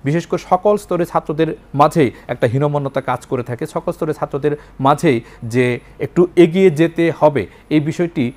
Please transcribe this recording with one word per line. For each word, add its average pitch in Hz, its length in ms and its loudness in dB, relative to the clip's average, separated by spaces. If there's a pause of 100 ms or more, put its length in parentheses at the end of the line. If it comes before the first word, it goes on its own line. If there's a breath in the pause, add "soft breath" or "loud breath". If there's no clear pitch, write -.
বিশেষ 160 220 -2
করে - 240 -4
সকল 208 260 2
স্তরের 175 300 -4
ছাত্রদের 160 500 -2 (180)
মাঝেই 147 360 2 (180 loud breath)
একটা 127 180 -2
হীনমন্যতা 139 540 -2
কাজ 123 260 -6
করে 127 160 -4
থাকে। 123 240 -8
সকল 170 260 -6
স্তরের - 220 -6
ছাত্রদের 147 420 -4 (240 loud breath)
মাঝেই 135 400 2 (220 loud breath)
যে 120 380 0 (200 soft breath)
একটু 175 260 0 (100)
এগিয়ে 175 340 6
যেতে 165 500 0
হবে, 139 260 2 (240 soft breath)
এই 151 100 2
বিষয়টি 147 560 -4